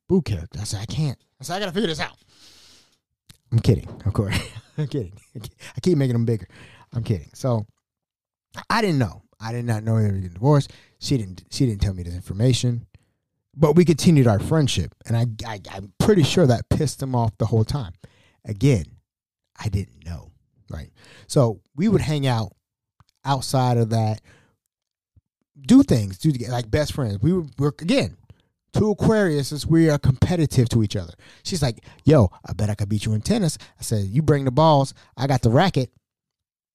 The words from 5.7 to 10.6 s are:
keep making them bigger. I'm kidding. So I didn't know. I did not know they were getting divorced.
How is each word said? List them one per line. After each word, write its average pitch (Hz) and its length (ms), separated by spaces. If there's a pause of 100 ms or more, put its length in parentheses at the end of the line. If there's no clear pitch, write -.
keep 180 160
making 135 180
them 117 120
bigger. 117 220 (440)
I'm 120 100
kidding. 90 320
So 117 320 (1040)
I 220 100
didn't 185 180
know. 101 240 (180)
I 113 120
did 120 140
not 110 180
know 113 140
they 110 80
were 104 60
getting 95 200
divorced. 139 400 (260)